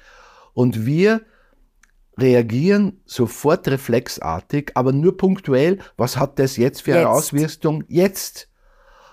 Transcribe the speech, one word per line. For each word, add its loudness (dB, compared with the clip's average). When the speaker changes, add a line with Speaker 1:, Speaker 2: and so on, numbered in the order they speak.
Speaker 1:
Und 0
wir 2
reagieren 2
sofort -2
reflexartig, -4
aber 0
nur 2
punktuell, 0
was -2
hat -2
das 0
jetzt 0
für 0
eine 4
Speaker 2:
Jetzt. 2
Speaker 1:
Auswirkung -2
jetzt? -2